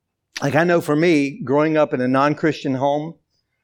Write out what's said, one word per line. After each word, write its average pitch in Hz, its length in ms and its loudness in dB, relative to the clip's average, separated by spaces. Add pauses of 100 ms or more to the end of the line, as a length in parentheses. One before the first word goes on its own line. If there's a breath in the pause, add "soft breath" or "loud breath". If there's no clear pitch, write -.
(420)
Like, 139 140 0
I 165 80 4
know 175 160 2
for 156 160 -2
me, 147 480 2
growing 151 320 0
up 151 180 0
in 127 60 -2
a 127 80 -2
non-Christian 143 640 0
home, 147 400 -4 (500)